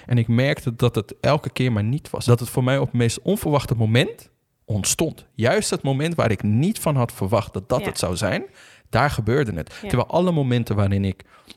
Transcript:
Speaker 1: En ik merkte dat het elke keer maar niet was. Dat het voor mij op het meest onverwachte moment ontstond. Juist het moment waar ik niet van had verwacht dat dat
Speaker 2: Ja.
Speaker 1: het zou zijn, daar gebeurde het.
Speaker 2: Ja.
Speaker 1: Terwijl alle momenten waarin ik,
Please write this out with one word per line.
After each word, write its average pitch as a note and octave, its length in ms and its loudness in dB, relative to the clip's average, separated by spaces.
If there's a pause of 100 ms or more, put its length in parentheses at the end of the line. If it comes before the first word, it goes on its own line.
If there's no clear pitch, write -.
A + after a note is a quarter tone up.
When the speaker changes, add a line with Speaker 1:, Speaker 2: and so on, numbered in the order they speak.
Speaker 1:
En A#2+ 120 2
ik A2+ 100 2
merkte B2+ 480 0
dat B2 180 2
het - 260 -4
elke C#3 300 0
keer B2+ 220 0
maar G#2 120 0
niet B2+ 260 -4
was. - 140 -8
Dat A#2+ 160 4
het A#2 80 -8
voor B2+ 160 -2
mij C3 140 2
op C#3 80 0
het - 100 -4
meest A#2 260 0
onverwachte D#3 520 0
moment A#2 560 0 (340)
ontstond. - 680 -2
Juist E3+ 360 2
het F#3 120 -4
moment D3 320 0
waar A2+ 160 2
ik G2+ 120 -2
niet B2+ 360 2
van D3 180 0
had A#2+ 160 0
verwacht G2 400 0
dat F#2+ 160 -8
dat B2+ 120 0
Speaker 2:
Ja. G2+ 60 -6
Speaker 1:
het - 120 -6
zou F2 180 -2
zijn, B2 280 -2 (440)
daar C3 220 2
gebeurde A2+ 420 0
het. D#2 300 -8
Speaker 2:
Ja. G#3 60 -10
Speaker 1:
Terwijl A#2+ 200 0
alle F3+ 240 0
momenten B2 440 0
waarin G2 280 2
ik, F#2+ 200 -4 (320)